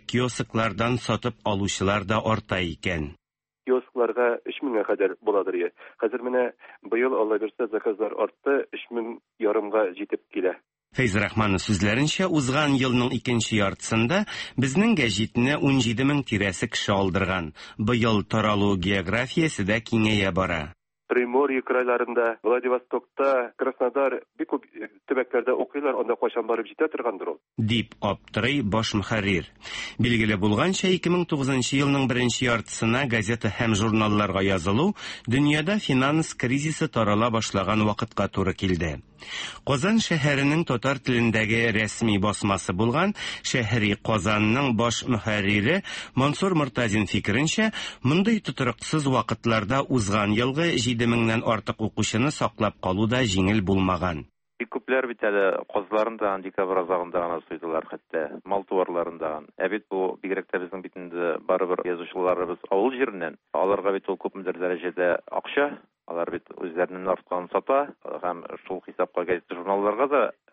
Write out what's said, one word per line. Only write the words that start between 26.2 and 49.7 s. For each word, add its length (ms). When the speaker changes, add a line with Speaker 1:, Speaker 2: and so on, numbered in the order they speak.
Speaker 2:
барып 240
җитә 200
торгандыр 420
ул? 60
Speaker 1:
Дип 420
аптырый 640
баш 320
мөхәррир. 520
Билгеле 380
булганча, 500
ике 240
мең 160
тугызынчы 560
елның 240
беренче 400
яртысына 640
газета 400
һәм 240
журналларга 680
язылу 520
дөньяда 540
финанс 540
кризисы 520
тарала 440
башлаган 520
вакытка 460
туры 260
килде. 460
Казан 340
шәһәренең 640
татар 340
телендәге 800
рәсми 460
басмасы 500
булган 400
Шәһри 560
Казанның 760
баш 280
мөхәррире 760
Мансур 400
Мортазин 520
фикеренчә, 680
мондый 380
тотрыксыз 640
вакытларда 760